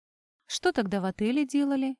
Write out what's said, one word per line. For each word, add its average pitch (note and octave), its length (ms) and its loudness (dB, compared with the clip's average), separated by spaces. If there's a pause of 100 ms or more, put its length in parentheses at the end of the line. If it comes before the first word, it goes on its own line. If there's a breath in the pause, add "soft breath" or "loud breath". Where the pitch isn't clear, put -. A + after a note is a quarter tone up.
(480)
«Что - 260 0
тогда G3+ 260 0
в F#3 60 -2
отеле B3 420 0
делали?» C#4 520 0